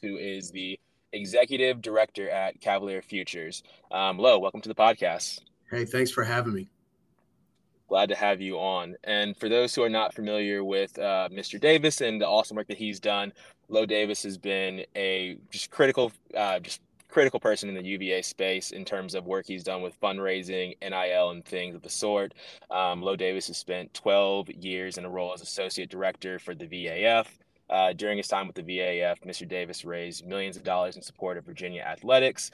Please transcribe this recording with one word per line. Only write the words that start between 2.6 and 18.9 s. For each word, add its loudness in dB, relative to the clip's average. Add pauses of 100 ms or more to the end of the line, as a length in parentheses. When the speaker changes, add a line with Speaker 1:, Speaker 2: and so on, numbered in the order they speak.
Speaker 1:
Cavalier 0
Futures. -8 (280)
Um, 0
Lo, 8
welcome -2
to -10
the -6
podcast. 4 (300)
Speaker 2:
Hey, -2
thanks 2
for 0
having 0
me. -6 (1200)
Speaker 1:
Glad 4
to 0
have 2
you -4
on. -2 (100)
And 0
for -4
those 2
who 2
are 4
not 0
familiar -2
with, -2
uh, 0
Mister -8
Davis 4
and 0
the 2
awesome 2
work -6
that -8
he's -6
done, -2 (380)
Lo 4
Davis 0
has -8
been -2 (120)
a -2 (120)
just -8
critical, 4 (240)
uh, 2
just -12 (260)
critical 4
person 2
in -6
the -8
U -4
V -2
A 0
space -2
in -10
terms -6